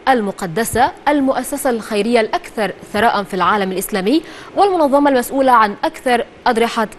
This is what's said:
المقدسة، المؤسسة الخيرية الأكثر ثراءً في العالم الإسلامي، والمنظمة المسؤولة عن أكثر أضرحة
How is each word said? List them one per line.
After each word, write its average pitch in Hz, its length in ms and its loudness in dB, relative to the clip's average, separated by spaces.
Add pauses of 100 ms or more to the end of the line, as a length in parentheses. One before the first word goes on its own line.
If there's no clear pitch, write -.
المقدسة، 220 840 0 (160)
المؤسسة 269 640 0
الخيرية 226 520 0
الأكثر 214 500 -4 (220)
ثراءً 208 300 2
في - 100 -10
العالم 190 380 0
الإسلامي، 196 500 -2 (340)
والمنظمة 294 540 2
المسؤولة 262 420 0
عن 220 320 4
أكثر 247 420 -2 (220)
أضرحة 226 400 0 (120)